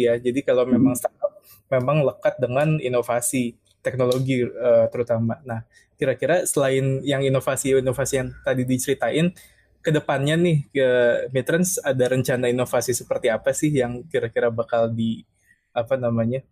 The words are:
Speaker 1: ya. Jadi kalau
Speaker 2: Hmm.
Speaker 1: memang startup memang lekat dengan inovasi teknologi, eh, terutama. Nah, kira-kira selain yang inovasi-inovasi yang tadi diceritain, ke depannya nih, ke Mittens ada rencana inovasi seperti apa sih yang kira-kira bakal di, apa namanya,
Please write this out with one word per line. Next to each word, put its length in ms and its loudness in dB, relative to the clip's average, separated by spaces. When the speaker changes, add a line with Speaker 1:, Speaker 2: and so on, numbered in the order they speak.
Speaker 1:
ya. 80 2
Jadi 240 -2
kalau 240 2
Speaker 2:
Hmm. 160 2
Speaker 1:
memang 160 4
startup 480 -6
memang 320 0
lekat 400 -2
dengan 400 0
inovasi 720 -2
teknologi, 580 0
eh, 460 2
terutama. 560 -2
Nah, 180 -8
kira-kira 480 0
selain 580 0
yang 220 0
inovasi-inovasi 960 0
yang 80 -6
tadi 180 0
diceritain, 680 0
ke 80 -2
depannya 480 0
nih, 200 2
ke 180 2
Mittens 480 0
ada 260 0
rencana 400 0
inovasi 460 0
seperti 400 -2
apa 180 -2
sih 220 0
yang 340 -2
kira-kira 460 -2
bakal 400 -2
di, 320 -4
apa 240 -2
namanya, 420 -2